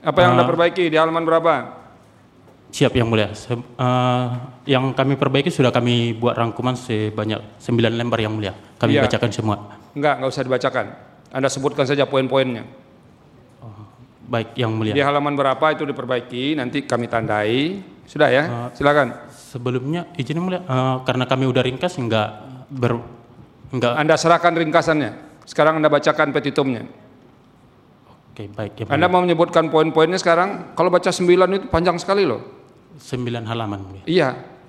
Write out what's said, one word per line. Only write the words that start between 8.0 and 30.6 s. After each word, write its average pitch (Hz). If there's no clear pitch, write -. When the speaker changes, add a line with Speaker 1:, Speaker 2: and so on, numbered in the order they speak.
Speaker 2:
Yang 107
Mulia. 101
Kami 120
Speaker 1:
Iya. 143
Speaker 2:
bacakan 120
semua. 107
Speaker 1:
Enggak, 143
enggak 131
usah 131
dibacakan. 127
Anda 135
sebutkan 139
saja 139
poin-poinnya. 131
Speaker 2:
Oh, 107
baik, 117
Yang 117
Mulia. 110
Speaker 1:
Di 143
halaman 143
berapa 135
itu 151
diperbaiki, 127
nanti 131
kami 120
tandai. 120
Sudah 147
ya? 135
Speaker 2:
Eh, 120
Speaker 1:
Silakan. 143
Speaker 2:
sebelumnya, 127
izin, 147
Yang 170
Mulia, 180
eh, 131
karena 127
kami 131
udah 127
ringkas, 127
nggak 110
ber-, 120
nggak 120
Speaker 1:
Anda 156
serahkan 170
ringkasannya. 156
Sekarang 156
Anda 151
bacakan 147
petitumnya. 135
Speaker 2:
Oke, 104
baik, 104
Yang 110
Speaker 1:
Anda 147
Speaker 2:
Mulia. 180
Speaker 1:
mau 180
menyebutkan 170
poin-poinnya 160
sekarang? 180